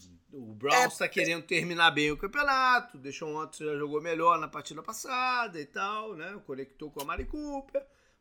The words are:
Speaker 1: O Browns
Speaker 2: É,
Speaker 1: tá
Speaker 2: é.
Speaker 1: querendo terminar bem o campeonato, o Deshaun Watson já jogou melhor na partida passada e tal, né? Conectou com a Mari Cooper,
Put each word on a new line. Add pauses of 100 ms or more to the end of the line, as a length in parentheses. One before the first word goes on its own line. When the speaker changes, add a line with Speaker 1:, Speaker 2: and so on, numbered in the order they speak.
(320)
Speaker 1:
O
Browns
Speaker 2:
É,
Speaker 1:
tá
Speaker 2:
é.
Speaker 1:
querendo
terminar
bem
o
campeonato,
o
Deshaun
Watson
já
jogou
melhor
na
partida
passada
e
tal,
né?
Conectou
com
a
Mari
Cooper, (360)